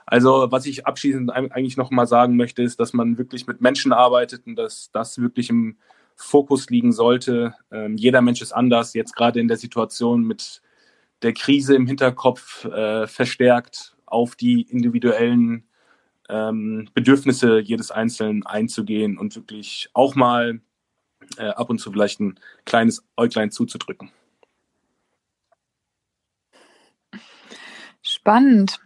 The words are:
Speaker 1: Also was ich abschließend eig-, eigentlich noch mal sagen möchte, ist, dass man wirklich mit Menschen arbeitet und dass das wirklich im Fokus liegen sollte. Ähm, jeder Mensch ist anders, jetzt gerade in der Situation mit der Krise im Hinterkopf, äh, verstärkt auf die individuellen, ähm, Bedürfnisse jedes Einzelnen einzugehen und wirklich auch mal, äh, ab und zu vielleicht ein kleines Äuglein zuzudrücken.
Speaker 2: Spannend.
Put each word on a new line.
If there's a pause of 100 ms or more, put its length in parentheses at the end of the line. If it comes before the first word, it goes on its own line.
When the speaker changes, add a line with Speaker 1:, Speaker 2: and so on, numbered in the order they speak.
Speaker 1:
Also
was
ich
abschließend
eig-,
eigentlich
noch
mal
sagen
möchte,
ist,
dass
man
wirklich
mit
Menschen
arbeitet
und
dass
das
wirklich
im (380)
Fokus
liegen
sollte. (160)
Ähm,
jeder
Mensch
ist
anders,
jetzt
gerade
in
der
Situation
mit (600)
der
Krise
im
Hinterkopf,
äh,
verstärkt (100)
auf
die
individuellen, (640)
ähm,
Bedürfnisse
jedes
Einzelnen
einzugehen
und
wirklich
auch
mal, (760)
äh,
ab
und
zu
vielleicht
ein (260)
kleines (100)
Äuglein
zuzudrücken. (4000)
Speaker 2:
Spannend.